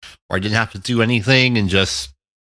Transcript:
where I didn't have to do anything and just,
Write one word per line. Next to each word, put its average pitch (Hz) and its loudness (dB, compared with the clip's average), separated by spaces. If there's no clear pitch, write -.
where 95 -4
I - -2
didn't 104 -4
have 113 0
to 98 -16
do 117 -2
anything 123 2
and 101 0
just, 95 -2